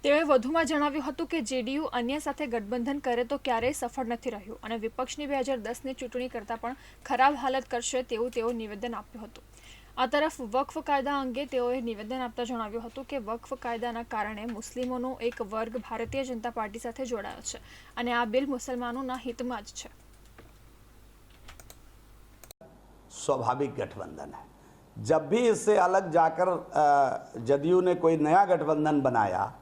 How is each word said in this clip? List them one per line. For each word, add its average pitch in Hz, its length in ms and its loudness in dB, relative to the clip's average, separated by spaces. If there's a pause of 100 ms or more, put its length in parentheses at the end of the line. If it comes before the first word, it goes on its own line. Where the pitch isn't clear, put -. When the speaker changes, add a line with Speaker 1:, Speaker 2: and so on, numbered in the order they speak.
Speaker 1:
તેઓએ 285 200 6
વધુમાં 294 440 4
જણાવ્યું 294 380 0
હતું 285 220 -4
કે 330 140 -2
જે 254 220 -2
ડી 247 120 -2
યુ 302 80 -2
અન્ય 254 360 -2
સાથે 302 280 -4
ગઠબંધન 240 520 -2
કરે 247 260 0
તો 254 120 -2
ક્યારેય 247 360 0
સફળ 254 340 -4
નથી 233 240 -4
રહ્યું 220 320 -12
અને 226 140 -6
વિપક્ષની 254 500 -4
બે 277 120 0
હજાર 262 200 0
દસની 240 360 -8
ચૂંટણી 254 340 -6
કરતાં 226 300 -6
પણ 247 180 -6 (300)
ખરાબ 269 280 6
હાલત 262 360 -2
કરશે 254 320 -2
તેવું 247 280 -4
તેઓ 233 220 -2
નિવેદન 220 420 -6
આપ્યું 214 300 -12
હતું. - 180 -18 (540)
આ 254 100 4
તરફ 302 340 2
વક્ફ 262 380 0
કાયદા 285 420 2
અંગે 262 260 -4
તેઓએ 247 340 0
નિવેદન 226 360 -6
આપતા 247 280 -4
જણાવ્યું 226 420 -6
હતું 254 180 -10
કે 285 140 -6
વક્ફ 233 360 -6
કાયદાના 233 480 -4
કારણે 214 440 -4
મુસ્લિમોનો 247 720 -6
એક 240 220 -2
વર્ગ 220 340 -4
ભારતીય 233 480 -4
જનતા 240 260 -6
પાર્ટી 220 280 -6
સાથે 240 260 -8
જોડાયો 226 360 -6
છે - 180 -10 (380)
અને 240 160 -2
આ 240 120 2
બિલ 247 220 2
મુસલમાનોના 254 800 -4
હિતમાં 240 360 -6
જ - 120 -18
છે. - 180 -14 (3250)
Speaker 2:
स्वाभाविक 131 600 0
गठबंधन 78 580 -8
है. - 120 -16 (580)
जब 156 240 4
भी 196 100 4 (100)
इससे 214 300 4
अलग 190 320 4
जाकर, 165 380 4
अ, 151 400 2 (560)
जदयू 143 360 6
ने 180 140 4
कोई 160 300 4
नया 165 220 8
गठबंधन 151 560 4
बनाया 104 440 4 (160)